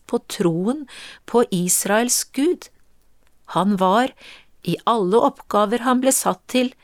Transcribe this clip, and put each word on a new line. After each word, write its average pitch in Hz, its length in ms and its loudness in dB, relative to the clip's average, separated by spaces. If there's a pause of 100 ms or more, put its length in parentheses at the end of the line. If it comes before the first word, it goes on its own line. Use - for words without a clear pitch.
på 240 140 -4 (100)
troen 190 540 -2 (420)
på - 240 2
Israels 196 720 0
Gud. - 460 -4 (800)
Han 190 280 0
var, 196 360 2 (500)
i 170 220 -4
alle 214 340 2
oppgaver 233 640 0
han 254 180 2
ble 262 140 2
satt - 320 -2
til, 254 240 0 (120)